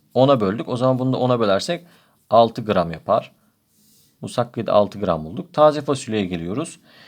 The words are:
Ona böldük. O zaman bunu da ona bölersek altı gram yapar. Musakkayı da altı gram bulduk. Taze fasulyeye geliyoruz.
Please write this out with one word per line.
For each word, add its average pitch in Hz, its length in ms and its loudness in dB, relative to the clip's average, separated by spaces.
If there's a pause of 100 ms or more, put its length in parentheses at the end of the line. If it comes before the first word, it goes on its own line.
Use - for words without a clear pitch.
(140)
Ona 131 260 4
böldük. 104 300 -2
O 123 80 -4
zaman 127 220 0
bunu 131 140 0
da - 40 -2
ona 123 220 2
bölersek 110 460 0 (440)
altı 113 360 4
gram 92 260 0
yapar. 95 400 -4 (880)
Musakkayı 117 460 -6
da - 60 0
altı 101 260 2
gram 85 260 -2
bulduk. 98 280 -12
Taze 151 280 4
fasulyeye 113 440 -4
geliyoruz. 90 540 -8 (280)